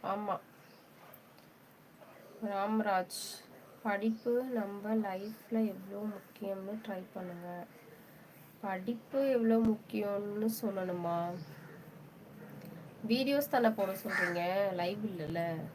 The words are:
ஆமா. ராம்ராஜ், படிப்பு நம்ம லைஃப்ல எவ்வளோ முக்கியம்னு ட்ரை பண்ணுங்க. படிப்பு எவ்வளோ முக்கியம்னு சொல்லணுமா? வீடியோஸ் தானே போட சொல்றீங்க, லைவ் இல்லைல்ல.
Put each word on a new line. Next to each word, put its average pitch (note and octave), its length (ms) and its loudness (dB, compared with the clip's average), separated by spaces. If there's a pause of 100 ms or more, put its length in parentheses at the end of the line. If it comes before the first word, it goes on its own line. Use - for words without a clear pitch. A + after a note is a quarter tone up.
(120)
ஆமா. G3+ 240 0 (2250)
ராம்ராஜ், G3+ 680 2 (640)
படிப்பு A3 480 2 (260)
நம்ம G3+ 360 -2 (120)
லைஃப்ல G#3 500 -4 (180)
எவ்வளோ G3 260 -8 (140)
முக்கியம்னு G3 600 -6 (140)
ட்ரை F#3 120 -4 (140)
பண்ணுங்க. F3 340 -8 (1160)
படிப்பு G3+ 560 -2 (160)
எவ்வளோ A3+ 220 8 (120)
முக்கியம்னு G#3 800 0 (100)
சொல்லணுமா? F3+ 580 0 (1900)
வீடியோஸ் C#4 420 4
தானே A#3 240 8
போட G3 160 2 (100)
சொல்றீங்க, F3 380 2 (400)
லைவ் G#3 300 0
இல்லைல்ல. E3 300 -2 (320)